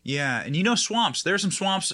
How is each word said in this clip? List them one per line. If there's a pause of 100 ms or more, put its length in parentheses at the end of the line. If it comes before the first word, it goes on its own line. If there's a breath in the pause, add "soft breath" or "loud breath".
Yeah,
and
you
know
swamps.
There
are
some
swamps.